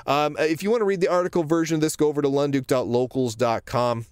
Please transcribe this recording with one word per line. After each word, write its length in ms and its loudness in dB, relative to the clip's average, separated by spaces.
Um, 320 0
if 240 0
you 80 -2
wanna 160 0
read 160 -2
the 60 4
article 360 0
version 300 0
of 80 0
this, 140 0
go 120 2
over 140 -2
to 60 2
lunduk 380 0
dot 200 0
locals 500 0
dot 300 0
com. 460 -2